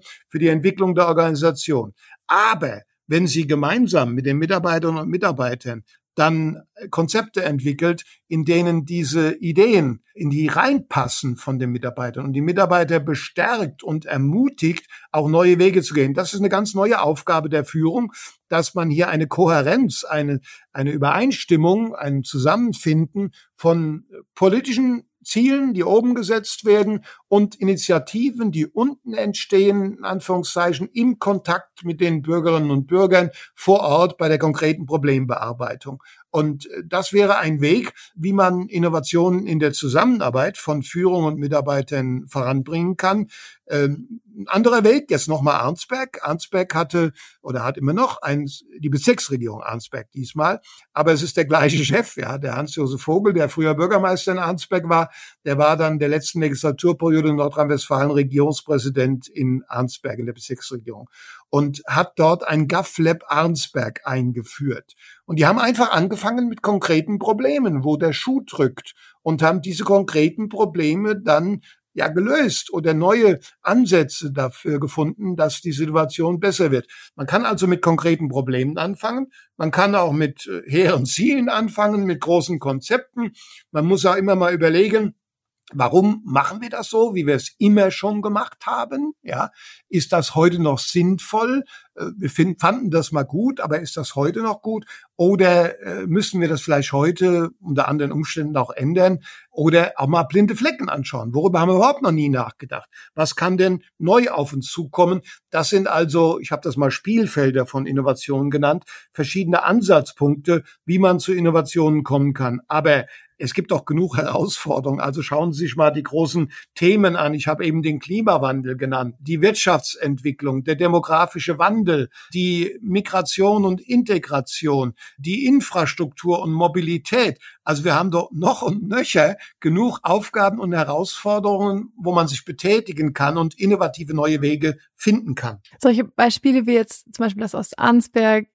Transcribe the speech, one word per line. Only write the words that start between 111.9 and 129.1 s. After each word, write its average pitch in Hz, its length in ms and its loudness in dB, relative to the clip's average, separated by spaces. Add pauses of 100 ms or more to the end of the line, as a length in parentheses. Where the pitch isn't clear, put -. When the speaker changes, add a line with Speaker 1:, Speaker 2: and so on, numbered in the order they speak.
Speaker 1:
kommen 139 300 0
kann. 123 340 -4
Aber 151 380 2 (380)
es 123 100 -6
gibt - 180 -4
doch 151 140 -2
genug 160 320 -2
Herausforderungen. - 840 -2
Also 143 200 -6
schauen 156 320 -2
Sie 151 100 -6
sich 127 120 -6
mal 151 160 4
die 147 120 -4
großen 160 480 -2 (240)
Themen 185 400 4
an. 151 180 0
Ich 151 140 -4
habe 156 180 -2
eben 160 160 0
den 151 180 -2
Klimawandel 135 800 -2
genannt, 127 420 -4
die 151 220 -4
Wirtschaftsentwicklung, 143 1200 0
der 156 120 -2
demografische 170 840 0
Wandel, 180 500 2 (240)
die 180 480 -2
Migration 196 840 0
und 185 160 -2
Integration, 147 1120 -2 (240)
die 190 280 -4
Infrastruktur 175 960 0
und 160 120 -2
Mobilität. 170 880 0 (260)
Also 147 180 -2
wir 160 120 2
haben 175 160 0
doch 170 200 0
noch 160 300 0
und 165 260 -4
nöcher 185 480 2 (240)